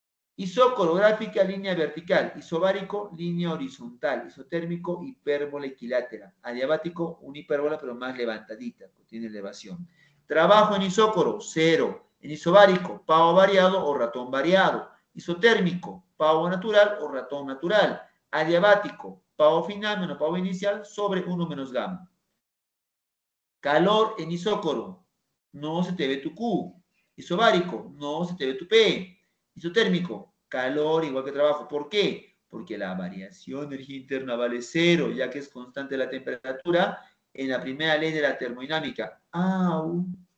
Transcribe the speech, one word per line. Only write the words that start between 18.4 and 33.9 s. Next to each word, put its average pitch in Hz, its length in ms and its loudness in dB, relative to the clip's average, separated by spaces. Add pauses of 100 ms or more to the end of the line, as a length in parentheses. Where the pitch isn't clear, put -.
pavo 160 300 4
final 208 340 -4
menos 151 180 -6
pavo 165 200 -2
inicial 196 480 -4
sobre 196 400 -4
uno 175 240 -4
menos 135 240 -10
gamma. 104 360 -8 (1500)
Calor 196 600 4
en 160 120 -6
isócoro, 156 720 -4 (460)
no 156 320 -4
se 180 80 -4
te 170 160 -4
ve 135 100 -2
tu 160 160 -8
Q. 214 480 -4 (360)
Isobárico, 175 800 0
no 147 260 -4
se 175 120 -6
te 139 100 -6
ve 131 80 -2
tu 135 160 -10
P. 180 500 2 (360)
Isotérmico, 175 800 -2 (120)
calor 147 560 0
igual 135 220 -4
que 143 80 -8
trabajo. 143 340 2
¿Por 147 220 -6
qué? 180 480 -2 (100)
Porque 110 300 -12
la 95 160 -6
variación 95 720 -10
de 139 80 -12
energía 135 220 -14